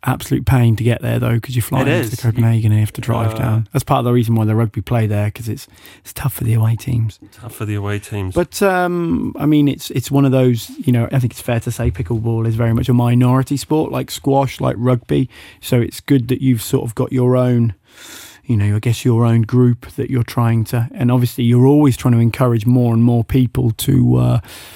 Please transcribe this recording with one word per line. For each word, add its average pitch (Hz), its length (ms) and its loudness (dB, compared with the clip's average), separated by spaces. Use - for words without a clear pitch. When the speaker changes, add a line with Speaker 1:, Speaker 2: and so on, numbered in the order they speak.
Speaker 1:
absolute 127 400 -4
pain 117 320 2
to 110 80 -6
get 117 160 0
there 117 180 -2
though, 117 220 0
'cause 123 160 -8
you 117 60 0
fly - 180 -2
Speaker 2:
It 131 80 0
Speaker 1:
into 131 240 -2
Speaker 2:
is. 120 80 -8
Speaker 1:
Copenhagen 113 500 0
and 107 40 4
you 107 60 2
have 107 120 -2
to - 80 -10
drive 113 340 -2
Speaker 2:
Uh, 113 40 -6
Speaker 1:
down. 110 340 0
That's 135 120 -2
part 135 160 0
of 120 40 -2
the 120 80 0
reason 117 220 2
why 110 100 0
the 110 100 0
rugby 110 280 -2
play 113 240 -2
there, 104 240 -2
'cause 113 180 -12
it's, - 180 -10
it's - 120 -20
tough - 220 -6
for - 100 -8
the 113 80 0
away 113 240 2
teams. 113 420 -4
Speaker 2:
Tough - 220 -18
for 110 100 -10
the 104 100 -6
away 101 260 -4
teams. 95 340 -8
Speaker 1:
But, - 260 -2
um, 175 800 0
I 143 80 -2
mean, 147 200 4
it's, - 260 -4
it's 123 180 -4
one 139 160 2
of 131 60 2
those, 127 380 0
you 127 80 2
know, 117 180 0
I 139 80 0
think 123 140 -2
it's - 80 -16
fair 117 200 -4
to 120 100 -8
say 117 200 -4
pickleball 113 560 -4
is 113 80 0
very 113 200 0
much 123 160 0
a - 20 4
minority 123 640 2
sport, 156 360 -2
like 127 180 -6
squash, 135 500 -2
like 127 180 -2
rugby. 127 520 0
So 123 180 0
it's - 200 -4
good 123 280 2
that 127 140 -2
you've 123 200 2
sort - 220 -2
of 117 100 -8
got - 180 -4
your 127 260 2
own, 123 340 2
you 117 140 0
know, 104 180 2
I - 20 0
guess 113 280 -2
your 117 180 4
own 117 180 4
group 123 440 2
that 120 140 -6
you're 127 120 0
trying 113 420 0
to, 117 280 -2
and 120 180 0
obviously 123 340 0
you're 123 220 6
always 143 300 4
trying 123 160 0
to 117 80 4
encourage 117 460 2
more 123 260 2
and 113 100 2
more 117 220 2
people 127 540 0
to, 127 380 2
uh, 120 240 2